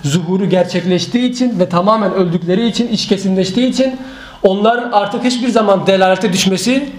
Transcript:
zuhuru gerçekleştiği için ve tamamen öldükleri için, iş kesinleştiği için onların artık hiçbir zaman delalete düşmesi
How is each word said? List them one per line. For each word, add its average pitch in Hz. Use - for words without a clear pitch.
zuhuru 175
gerçekleştiği 180
için 240
ve 180
tamamen 196
öldükleri 180
için, 240
iş 214
kesinleştiği 190
için 254
onların 226
artık 208
hiçbir 247
zaman 202
delalete 190
düşmesi 226